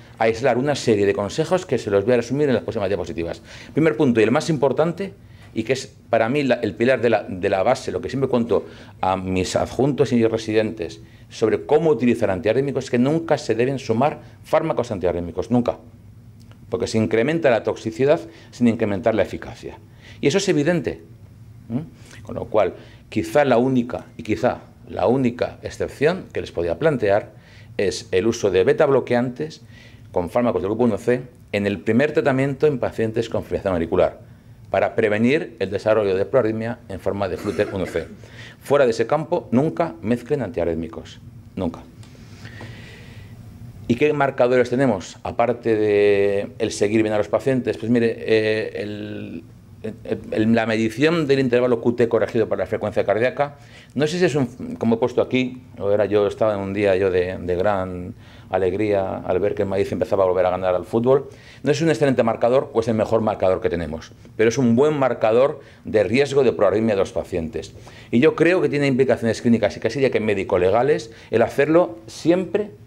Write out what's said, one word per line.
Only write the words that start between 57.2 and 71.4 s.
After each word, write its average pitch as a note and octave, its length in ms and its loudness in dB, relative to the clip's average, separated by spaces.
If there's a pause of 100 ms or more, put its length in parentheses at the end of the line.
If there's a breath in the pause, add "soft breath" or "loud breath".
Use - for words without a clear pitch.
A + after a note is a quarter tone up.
de F2+ 180 -4
gran F#2 600 -2 (340 loud breath)
alegría F#2+ 680 0
al F#2 220 -2
ver G2+ 140 0
que - 80 -6
el G2 60 0
Madrid G2 240 0
empezaba F#2+ 320 0
a F#2+ 40 4
volver F2+ 200 2
a - 20 2
ganar F#2 240 0
al F2+ 120 -2
fútbol, B2+ 440 0 (320 loud breath)
no C3+ 100 0
es C#3+ 80 0
un E3 100 2
excelente C#3+ 340 2
marcador A#2 500 2
o A2+ 60 2
es A2+ 80 -2
el A#2 80 0
mejor G#2+ 260 2
marcador F#2+ 400 0
que F2+ 80 0
tenemos, D#2+ 440 -6 (220 loud breath)
pero A2 140 4
es A#2 80 0
un A#2+ 180 4
buen D3 220 4
marcador B2+ 640 2 (240 loud breath)
de G#2 200 2
riesgo C3+ 400 2
de A2+ 100 4
proarritmia G#2 420 2
de G2 60 2
los F2+ 100 -2
pacientes. D#2+ 640 -6 (340 loud breath)
Y A#2 100 2
yo D#3 160 4
creo E3+ 280 2
que C#3+ 60 0
tiene C#3+ 180 0
implicaciones A#2 560 0
clínicas G#2 340 2
y - 20 -12
casi B2+ 220 -2
ya C3 80 4
que A2 100 0
médico-legales G#2 920 0 (180 loud breath)
el A2 140 2